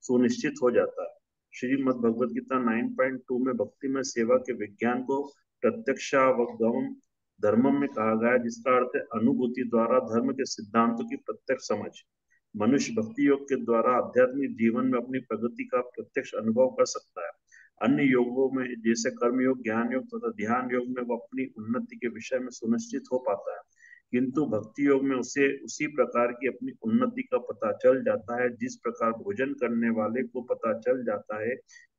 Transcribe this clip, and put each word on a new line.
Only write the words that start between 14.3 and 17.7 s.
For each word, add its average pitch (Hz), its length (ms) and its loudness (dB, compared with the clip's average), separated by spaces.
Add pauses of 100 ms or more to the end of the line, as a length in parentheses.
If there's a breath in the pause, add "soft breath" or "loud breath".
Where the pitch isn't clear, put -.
जीवन 113 300 2
में 127 120 2
अपनी 131 200 -4
प्रगति 117 460 -6
का 127 160 -2
प्रत्यक्ष - 540 -8
अनुभव 110 340 2
कर 127 160 2
सकता - 420 -10
है। 82 40 -10 (520 soft breath)